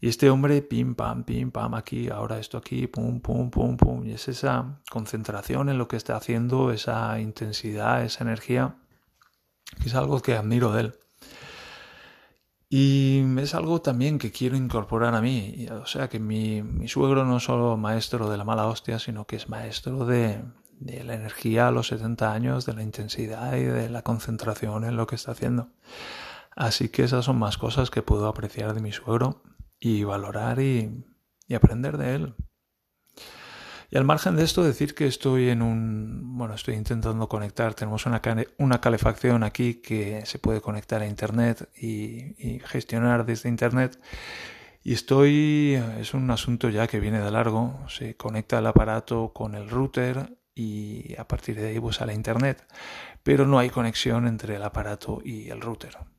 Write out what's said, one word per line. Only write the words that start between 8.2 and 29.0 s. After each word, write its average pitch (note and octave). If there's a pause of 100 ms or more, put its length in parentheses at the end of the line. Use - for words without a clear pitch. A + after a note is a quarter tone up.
energía, B2 (1040)
que C3
es A#2
algo C#3
que A#2+
admiro A2
de A2+
él. A2+ (1700)
Y C3+ (160)
es C#3
algo D#3+
también C#3
que G#2+
quiero B2+
incorporar A#2
a G#2+
mí. A2+
Y, A#2
o A2
sea, C3+
que A2+
mi, A2
mi A2+
suegro C3+
no B2+
es A#2+
solo A#2+
maestro A2
de G#2
la G2+
mala G#2+
hostia, A2+
sino G#2+
que A2
es -
maestro A#2
de, A#2 (340)
de C3+
la A#2+
energía A2+
a -
los A#2+
setenta A2+
años, B2
de A2+
la A2
intensidad A2
y B2+
de A#2+
la A#2+
concentración A2+
en A#2
lo A#2
que -
está -
haciendo. A#2+ (840)
Así A2+
que -
esas B2
son B2+
más G#2
cosas B2
que -
puedo G#2+
apreciar G#2+
de A2
mi G#2+
suegro A#2 (360)